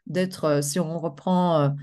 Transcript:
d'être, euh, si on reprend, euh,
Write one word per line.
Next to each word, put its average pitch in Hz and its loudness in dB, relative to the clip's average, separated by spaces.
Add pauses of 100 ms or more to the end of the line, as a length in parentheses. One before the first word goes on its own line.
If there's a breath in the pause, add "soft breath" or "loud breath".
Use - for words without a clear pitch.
d'être, 185 -4
euh, 147 2
si 147 -2
on 165 -2
reprend, 170 0
euh, 143 4 (140 loud breath)